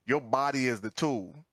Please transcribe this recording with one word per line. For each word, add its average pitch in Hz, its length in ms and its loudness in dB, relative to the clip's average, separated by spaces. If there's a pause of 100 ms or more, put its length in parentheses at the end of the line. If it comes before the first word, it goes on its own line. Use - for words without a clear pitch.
your 208 140 2
body 131 480 2
is 113 120 0
the 107 100 -6
tool. 131 640 -4